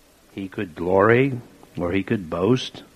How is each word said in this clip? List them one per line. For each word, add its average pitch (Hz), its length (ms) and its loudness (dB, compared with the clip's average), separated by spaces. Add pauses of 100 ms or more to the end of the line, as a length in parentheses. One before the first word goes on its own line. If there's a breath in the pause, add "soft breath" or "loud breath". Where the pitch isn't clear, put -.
(340)
he 98 140 -10
could 90 280 -10
glory 107 580 4 (440)
or 87 140 -4
he 95 120 -2
could 98 260 -4
boast 98 540 0 (120)